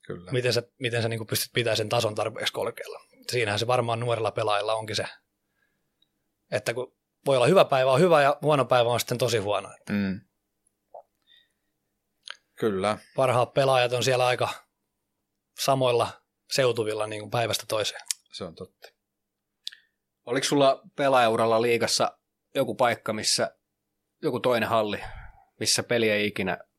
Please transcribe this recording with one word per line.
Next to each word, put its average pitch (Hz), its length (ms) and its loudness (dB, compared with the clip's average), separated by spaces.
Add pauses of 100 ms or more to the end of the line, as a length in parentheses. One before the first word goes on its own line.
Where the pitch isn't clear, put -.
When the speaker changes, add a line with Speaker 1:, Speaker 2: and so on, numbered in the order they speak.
Speaker 1:
Kyllä. 90 240 -12
Speaker 2:
miten 123 220 0
sä, 117 100 0 (160)
miten 117 220 -2
sä 113 80 -2
niinku 113 160 -6
pystyt - 280 -6
pitämään 117 240 0
sen 107 120 -4
tason 113 260 -2
tarpeeksi 110 380 -6
korkealla. - 460 -8 (320)
Siinähän 107 280 -2
se 117 80 -2
varmaan 117 320 0
nuorilla 113 320 -2
pelaajilla 107 440 -2
onkin 107 200 -8
se, 101 100 -4 (1500)
että 117 220 -4
kun 123 240 -10 (280)
voi 135 120 4
olla 120 100 4
hyvä 180 180 6
päivä 131 260 2
on 131 80 4
hyvä 165 220 6
ja 139 200 4
huono 139 240 2
päivä 123 240 4
on 117 100 0
sitten - 180 -4
tosi 117 200 0
huono. 98 320 -2 (100)
Että - 140 -8
Speaker 1:
Mm. 98 280 -4 (2500)
Kyllä. 104 380 0 (180)
Speaker 2:
parhaat 123 380 2
pelaajat 131 400 2
on 120 100 -2
siellä 127 220 2
aika 123 240 0 (1080)
samoilla 123 480 2 (440)
seutuvilla 107 560 0
niin 107 140 -10
kuin 107 100 -12
päivästä 117 360 -2
toiseen. - 340 -4 (300)
Speaker 1:
Se - 120 -12
on 82 120 -14
totta. - 320 -20 (1400)
Speaker 3:
Oliko 127 200 -2
sulla 139 360 4 (140)
pelaajauralla 113 680 4
liigassa 117 560 0 (380)
joku 131 200 -2
paikka, 117 380 0
missä 107 420 -2 (680)
joku 123 180 -4
toinen 113 300 0
halli, 107 300 0 (600)
missä 110 240 0
peli 113 260 0
ei 104 180 2
ikinä 95 300 -4 (220)